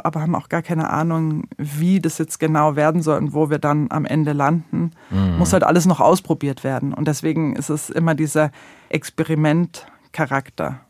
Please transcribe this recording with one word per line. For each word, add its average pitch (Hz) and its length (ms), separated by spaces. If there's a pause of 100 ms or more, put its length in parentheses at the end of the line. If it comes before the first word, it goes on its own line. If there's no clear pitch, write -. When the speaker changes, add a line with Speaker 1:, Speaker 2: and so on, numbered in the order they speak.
Speaker 1:
aber 160 200
haben 165 120
auch - 140
gar 165 140
keine 160 280
Ahnung, 160 540 (120)
wie 156 440
das - 180
jetzt 160 220
genau 156 340
werden 156 260
soll 151 180
und 147 140
wo 151 160
wir 147 100
dann 147 320
am 151 140
Ende 151 280
landen. 160 580 (200)
Speaker 2:
Mhm. 95 280
Speaker 1:
Muss 175 140
halt 190 100
alles 170 240
noch 180 140
ausprobiert 151 640
werden. 135 280
Und 151 140
deswegen 156 480
ist - 160
es 151 200
immer 165 240
dieser 151 360 (400)
Experimentcharakter. 151 2000